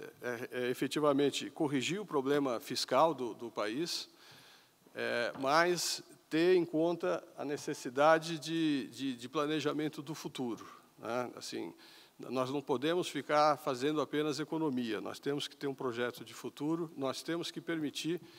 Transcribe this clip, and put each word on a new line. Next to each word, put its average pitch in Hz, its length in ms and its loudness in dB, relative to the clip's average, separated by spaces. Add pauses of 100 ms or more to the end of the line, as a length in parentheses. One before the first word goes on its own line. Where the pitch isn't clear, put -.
(220)
é, 123 60 -6
é, 123 360 -4
é 123 60 2
efetivamente 143 760 2
corrigir 143 500 0
o 214 60 -6
problema 139 560 0
fiscal 139 540 2
do, 123 180 -4
do 117 180 -10
país, 120 560 -4 (880)
é, 117 440 -2
mas 165 640 2 (260)
ter 170 280 6
em 170 80 4
conta 170 580 0 (140)
a 131 80 -8
necessidade 151 920 2
de, 147 500 0
de, 127 280 -4
de 120 120 -10
planejamento 147 760 -2
do 151 120 -8
futuro, 123 520 -6 (320)
né? 120 380 -4
Assim, 110 380 -8 (440)
nós 127 320 0
não 143 120 -2
podemos 151 460 0
ficar 151 500 4
fazendo 143 420 0
apenas 147 400 0
economia, 127 600 0
nós 101 180 -6
temos 143 280 -2
que - 80 -16
ter - 120 -8
um 135 80 -2
projeto 120 500 -2
de 110 80 -14
futuro, 156 640 -4
nós 131 260 -2
temos 165 280 -4
que 165 100 -10
permitir 160 600 -2 (180)